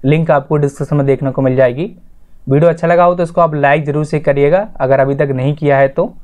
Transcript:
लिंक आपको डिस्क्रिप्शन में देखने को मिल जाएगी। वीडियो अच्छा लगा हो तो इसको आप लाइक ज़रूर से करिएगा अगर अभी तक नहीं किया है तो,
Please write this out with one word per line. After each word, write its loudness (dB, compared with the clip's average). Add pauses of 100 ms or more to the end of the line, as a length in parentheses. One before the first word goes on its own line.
लिंक 2
आपको 0
डिस्क्रिप्शन -2
में 0
देखने -2
को -4
मिल 0
जाएगी। 0 (540)
वीडियो 4
अच्छा -4
लगा 2
हो 2
तो -4
इसको -2
आप 2
लाइक 2
ज़रूर -2
से -4
करिएगा 0 (120)
अगर 2
अभी 0
तक -2
नहीं -2
किया 0
है 4
तो, -4